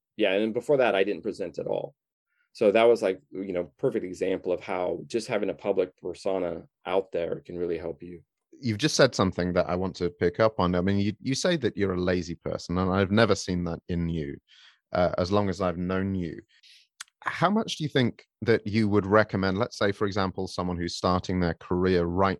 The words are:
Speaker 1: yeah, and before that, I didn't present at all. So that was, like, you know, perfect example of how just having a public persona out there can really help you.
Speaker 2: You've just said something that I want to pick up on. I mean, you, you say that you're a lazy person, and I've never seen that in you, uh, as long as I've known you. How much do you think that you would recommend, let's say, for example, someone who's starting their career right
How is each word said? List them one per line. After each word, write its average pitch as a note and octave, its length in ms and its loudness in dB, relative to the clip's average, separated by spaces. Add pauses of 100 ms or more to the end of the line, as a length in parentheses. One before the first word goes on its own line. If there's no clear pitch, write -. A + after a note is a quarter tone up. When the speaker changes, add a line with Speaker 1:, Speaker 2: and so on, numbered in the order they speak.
(160)
Speaker 1:
yeah, G2 180 2
and G#2+ 200 2
before B2+ 240 2
that, A2+ 180 4
I G2 80 4
didn't G2 200 -2
present F2+ 340 -6
at - 100 -6
all. - 280 -6 (580)
So G#2+ 180 4
that A2+ 140 6
was, A2+ 160 6
like, F#2+ 200 -2 (100)
you G2 220 -8
know, F2 240 -4
perfect A#2+ 280 -2
example F#2 460 -4
of F2 100 -2
how F2+ 460 -4
just A2+ 200 -4
having G2+ 220 -2
a F2+ 40 -4
public F#2+ 440 -2
persona F2+ 640 -6 (220)
out F#2 260 -2
there E2+ 340 -4
can F2 120 -12
really F2 200 -4
help E2 240 -10
you. F2 200 -16 (380)
Speaker 2:
You've A2 200 -2
just D3+ 160 0
said C#3 180 6
something F2+ 400 0
that F2 160 2
I F2+ 60 0
want F2+ 220 -4
to F2 120 -2
pick F2 300 0
up A2 200 2
on. F2+ 140 2
I F2 80 2
mean, G2 160 2
you, G2+ 240 0
you C3 140 -2
say F3+ 220 0
that A2+ 200 -2
you're G2 160 0
a F2+ 80 -2
lazy F2+ 340 -2
person, E2 420 -6
and F#2 140 2
I've F#2+ 200 2
never G#2 240 6
seen F2+ 300 -2
that E2+ 140 -4 (100)
in E2+ 200 -2
you, D2+ 280 -6 (560)
uh, F2 240 4
as F2+ 140 -2
long G2+ 180 2
as F#2 120 -6
I've F2 160 -2
known F#2+ 380 -2
you. F2 240 -6 (800)
How - 280 0
much G#3+ 280 -2
do D#3+ 60 -6
you C#3+ 60 -4
think B2 340 0 (180)
that A2 240 2
you G#2+ 220 2
would G2+ 180 4
recommend, G2 540 2
let's - 180 -4
say, G2+ 140 2
for G#2 160 -2
example, F#2+ 400 -2
someone F2+ 300 -4
who's E2+ 180 -4
starting F#2 440 0
their E2+ 160 0
career F2+ 500 0
right F#2 340 0